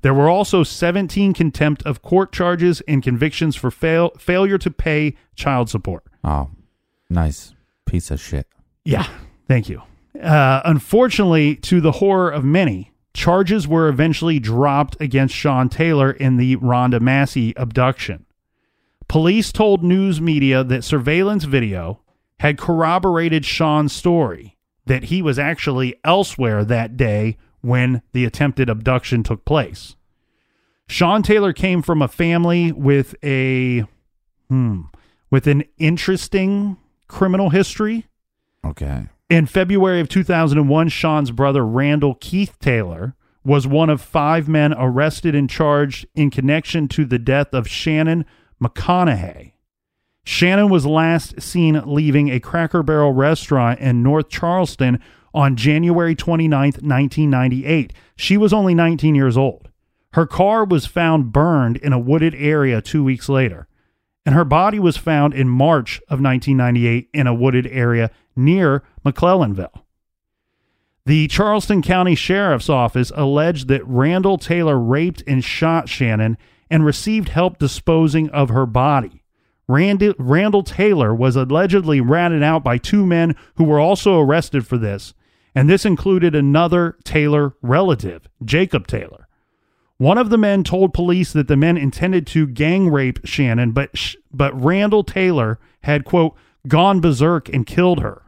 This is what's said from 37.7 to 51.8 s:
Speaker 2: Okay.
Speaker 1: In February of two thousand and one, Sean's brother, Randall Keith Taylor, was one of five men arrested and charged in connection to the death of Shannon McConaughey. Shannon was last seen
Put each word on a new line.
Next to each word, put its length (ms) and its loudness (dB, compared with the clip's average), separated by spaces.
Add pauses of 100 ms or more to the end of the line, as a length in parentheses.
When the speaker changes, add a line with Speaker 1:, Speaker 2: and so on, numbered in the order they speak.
Speaker 2:
Okay. 400 -6 (240)
Speaker 1:
In 180 4
February 520 2
of 100 -4
two 140 0
thousand 360 2
and 100 2
one, 200 4
Sean's 420 -2
brother, 340 0
Randall 500 0
Keith 440 -6
Taylor, 560 -4 (280)
was 220 2
one 240 2
of 100 0
five 480 -2
men 300 2
arrested 560 -2
and 160 0
charged 640 -2
in 160 0
connection 600 -2
to 160 -2
the 120 -2
death 340 -2
of 160 -4
Shannon 580 -2 (360)
McConaughey. 920 -2 (720)
Shannon 460 2
was 160 2
last 560 0
seen 440 0